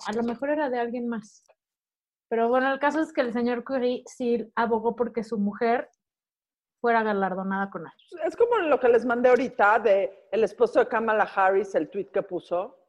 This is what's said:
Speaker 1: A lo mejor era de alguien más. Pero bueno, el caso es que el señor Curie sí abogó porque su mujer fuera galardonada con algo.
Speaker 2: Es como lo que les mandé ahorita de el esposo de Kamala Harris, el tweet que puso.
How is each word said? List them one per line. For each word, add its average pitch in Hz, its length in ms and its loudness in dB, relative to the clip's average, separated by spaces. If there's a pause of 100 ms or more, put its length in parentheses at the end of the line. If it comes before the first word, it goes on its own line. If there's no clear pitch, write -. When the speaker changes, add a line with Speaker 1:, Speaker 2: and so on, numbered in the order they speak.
Speaker 1:
A 208 60 -4
lo 226 100 -2
mejor 240 280 -4
era 294 200 -2
de 247 100 -4
alguien 240 280 -6
más. 226 360 -10 (840)
Pero 233 180 0
bueno, 262 240 2
el 269 60 -4
caso 285 220 0
es 311 120 -4
que 311 80 -2
el 240 140 0
señor 240 300 -2
Curie 247 420 -2
sí 240 500 -4
abogó 233 400 0
porque 233 260 -4
su 220 160 -6
mujer 233 520 -2 (920)
fuera 233 220 2
galardonada 196 680 -2
con 175 160 -10
algo. - 120 -20 (260)
Speaker 2:
Es 330 120 -4
como 480 220 2
lo 302 220 2
que 247 80 2
les 233 160 4
mandé 247 240 2
ahorita 233 520 4
de 196 520 0
el 220 120 2
esposo 240 360 0
de 226 80 2
Kamala 220 360 2
Harris, 196 500 2
el 160 160 -2
tweet 196 160 -6
que 196 160 -2
puso. 180 560 -6 (100)